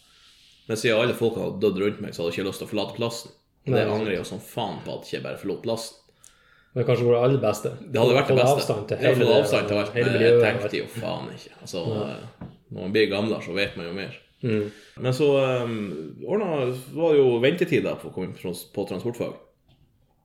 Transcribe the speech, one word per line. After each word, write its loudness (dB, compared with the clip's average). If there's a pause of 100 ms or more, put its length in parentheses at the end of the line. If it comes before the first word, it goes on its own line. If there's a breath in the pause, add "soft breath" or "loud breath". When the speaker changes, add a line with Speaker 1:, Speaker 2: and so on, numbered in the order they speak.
(680 soft breath)
Speaker 1:
Men -2
siden 2
alle 2
folk 0
hadde -6
dødd 2
rundt -2
meg, -10
så -8
hadde -2
jeg -4
ikke -2
lyst -10
til -10
å -12
forlate -4
plassen. -4 (340)
Og -2
det 4
Speaker 2:
Nei, 0
Speaker 1:
angrer -2
jeg -2
jo -8
som -10
faen -6
på -8
at -18
jeg -6
ikke -10
bare -10
forlot -6
plassen. -6 (800 soft breath)
Speaker 2:
Men 0
kanskje 2
det 4
var 8
det 4
aller 4
beste. -2
Speaker 1:
Det -4
hadde 6
vært 0
det 6
Speaker 2:
Få 6
Speaker 1:
beste. 6
Speaker 2:
avstand -2
til -2
Speaker 1:
Ja, 4
få 4
Speaker 2:
hele, 6
Speaker 1:
avstand 2
til 2
alt. -2
Speaker 2:
hele 2
Speaker 1:
Men 2
jeg -
Speaker 2:
miljøet. 8
Speaker 1:
tenkte 0
jo -4 (140)
faen -6
ikke. -20 (100)
Altså, -8
Speaker 2:
Ja. -2
Speaker 1:
eh, -12 (240)
når -10
man -6
blir 4
gamlere, -2
så -8
vet -4
man -8
jo -10
mer. -10 (300)
Speaker 2:
Mm. 0 (300 loud breath)
Speaker 1:
Men 0
så, 2 (120)
eh, -4
ordnet, -2 (160)
var 0
det 6
jo 6
ventetid 2
da -2
på -12
å -18
komme -6
inn -10
på -20
trans-, -8
på -4
transportfag. -6 (920)